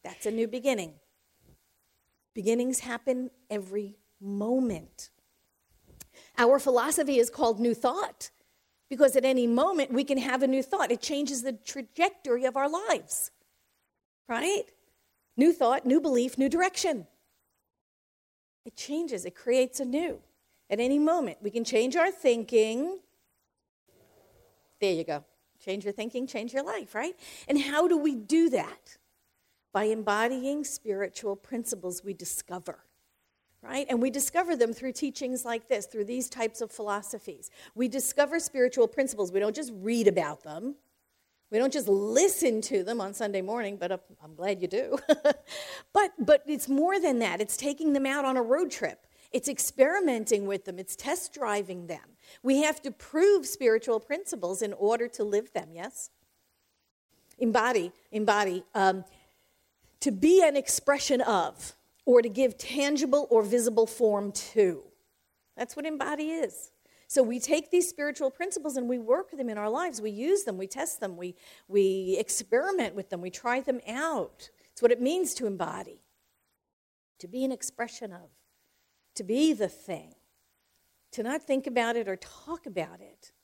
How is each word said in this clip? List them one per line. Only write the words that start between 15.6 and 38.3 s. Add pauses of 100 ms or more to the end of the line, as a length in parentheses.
new
belief,
new
direction. (1600)
It
changes,
it
creates
a
new. (480)
At
any
moment,
we
can
change
our
thinking. (1800)
There
you
go. (400)
Change
your
thinking,
change
your
life,
right? (320)
And
how
do
we
do
that? (760)
By
embodying
spiritual
principles
we
discover, (840)
right?
And
we
discover
them
through
teachings
like
this,
through
these
types
of
philosophies. (240)
We
discover